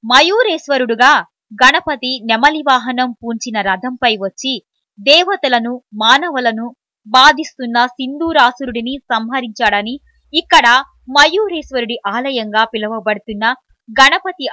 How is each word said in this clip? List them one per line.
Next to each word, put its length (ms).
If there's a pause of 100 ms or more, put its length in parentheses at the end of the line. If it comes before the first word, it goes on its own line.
మయూరేశ్వరుడుగా 1200 (280)
గణపతి 720
నెమలి 360
వాహనం 500
పూంచిన 500
రథంపై 560
వచ్చి 460 (360)
దేవతలను, 840 (120)
మానవులను 800 (320)
బాధిస్తున్న 800
సింధూరాసురుడిని 1120 (140)
సంహరించాడని 840 (340)
ఇక్కడ 500 (260)
మయూరేశ్వరుడి 1000
ఆలయంగా 560
పిలువబడుతున్న 920 (360)
గణపతి 600